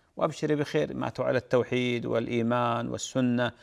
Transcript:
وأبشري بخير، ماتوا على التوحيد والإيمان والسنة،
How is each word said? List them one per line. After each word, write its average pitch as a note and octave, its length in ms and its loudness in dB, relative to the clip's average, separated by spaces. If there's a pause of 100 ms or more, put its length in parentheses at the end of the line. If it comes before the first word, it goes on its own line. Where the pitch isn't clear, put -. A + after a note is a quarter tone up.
(180)
وأبشري D3+ 380 0
بخير، D3 380 -2
ماتوا B2+ 320 -4
على B2+ 120 2
التوحيد B2 680 0
والإيمان A#2 840 0
والسنة، B2 640 0 (120)